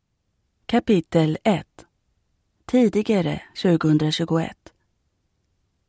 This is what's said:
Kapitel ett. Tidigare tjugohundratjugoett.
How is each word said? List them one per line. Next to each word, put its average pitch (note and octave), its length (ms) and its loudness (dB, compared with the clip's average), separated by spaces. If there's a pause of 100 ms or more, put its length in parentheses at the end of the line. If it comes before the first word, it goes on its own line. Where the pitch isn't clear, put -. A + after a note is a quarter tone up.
(640)
Kapitel E3 760 0
ett. - 420 -2 (800)
Tidigare G3+ 760 0 (120)
tjugohundratjugoett. D#3+ 1200 -2 (1160)